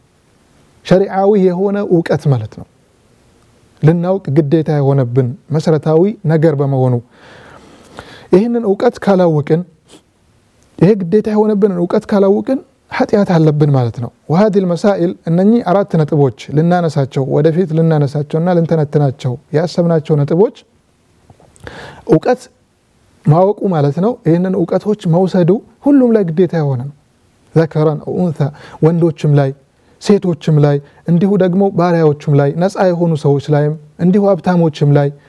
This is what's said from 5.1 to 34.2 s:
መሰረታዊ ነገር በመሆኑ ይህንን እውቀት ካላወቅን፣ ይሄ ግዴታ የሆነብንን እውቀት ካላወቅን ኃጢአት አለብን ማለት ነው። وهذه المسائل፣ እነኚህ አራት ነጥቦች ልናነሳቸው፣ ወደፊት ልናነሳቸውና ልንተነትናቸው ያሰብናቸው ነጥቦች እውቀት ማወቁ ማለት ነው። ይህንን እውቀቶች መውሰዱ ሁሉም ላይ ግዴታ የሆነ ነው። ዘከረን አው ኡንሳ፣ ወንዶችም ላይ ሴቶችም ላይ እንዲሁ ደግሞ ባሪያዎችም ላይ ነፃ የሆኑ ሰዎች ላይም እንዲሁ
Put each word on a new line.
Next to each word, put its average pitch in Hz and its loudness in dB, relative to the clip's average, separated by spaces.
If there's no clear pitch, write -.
መሰረታዊ 156 0
ነገር 156 2
በመሆኑ 135 0
ይህንን 233 2
እውቀት 214 -2
ካላወቅን፣ 170 0
ይሄ 170 4
ግዴታ 208 -2
የሆነብንን 214 0
እውቀት 185 -2
ካላወቅን 208 0
ኃጢአት 202 0
አለብን 151 2
ማለት 123 -2
ነው። 117 -8
وهذه 190 0
المسائل፣ 180 0
እነኚህ 196 2
አራት 190 0
ነጥቦች 143 0
ልናነሳቸው፣ 156 0
ወደፊት 156 0
ልናነሳቸውና 156 -2
ልንተነትናቸው 147 -2
ያሰብናቸው 165 -2
ነጥቦች 165 0
እውቀት 247 0
ማወቁ 185 2
ማለት 147 -2
ነው። 202 -2
ይህንን 180 0
እውቀቶች 190 -4
መውሰዱ 175 0
ሁሉም 269 2
ላይ 214 2
ግዴታ 165 -2
የሆነ 139 -2
ነው። 143 -12
ዘከረን 156 0
አው - -10
ኡንሳ፣ 175 -2
ወንዶችም 160 0
ላይ 139 2
ሴቶችም 180 0
ላይ 143 2
እንዲሁ 175 2
ደግሞ 185 0
ባሪያዎችም 165 0
ላይ 139 2
ነፃ 185 -2
የሆኑ 170 0
ሰዎች 143 0
ላይም 147 0
እንዲሁ 185 2